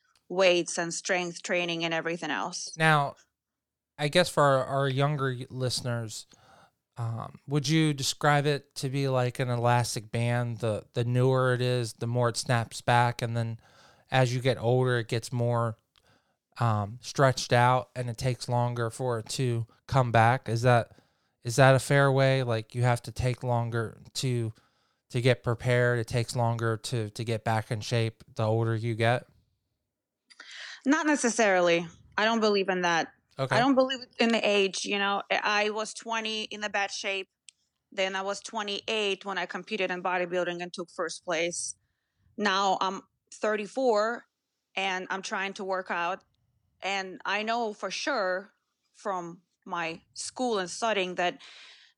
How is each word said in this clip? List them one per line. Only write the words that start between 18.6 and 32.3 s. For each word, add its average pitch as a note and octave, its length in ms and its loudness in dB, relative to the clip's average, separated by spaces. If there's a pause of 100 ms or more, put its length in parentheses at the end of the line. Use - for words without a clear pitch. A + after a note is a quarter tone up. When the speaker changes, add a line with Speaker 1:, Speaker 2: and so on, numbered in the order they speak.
Speaker 2:
for B2 300 -4
it G#2+ 120 -10
to A#2+ 360 -2 (220)
come B2+ 240 2
back. A#2 360 6
Is A2+ 140 -2
that, B2 300 4 (500)
is A#2+ 140 -4
that C3+ 180 8
a C3 60 4
fair C#3 320 4
way? C3+ 320 2
Like, A2+ 320 -4
you A#2+ 80 0
have A#2+ 180 2
to - 100 -12
take B2+ 300 -2
longer A#2 560 -2 (160)
to, A#2+ 380 -2 (580)
to B2 100 -2
get A#2+ 220 2
prepared. B2 560 0
It A2+ 80 -4
takes A#2+ 300 -4
longer A#2 400 0
to, A2 340 -6
to A#2 140 -8
get A2 180 -4
back A2 300 -2
in A2 80 -4
shape A2+ 420 -2 (140)
the A2+ 80 -2
older A2+ 320 0
you A2+ 180 -4
get? A2+ 320 2 (1600)
Speaker 1:
Not D4+ 200 2
necessarily. F#3 840 4 (280)
I G3+ 80 0
don't A3+ 160 2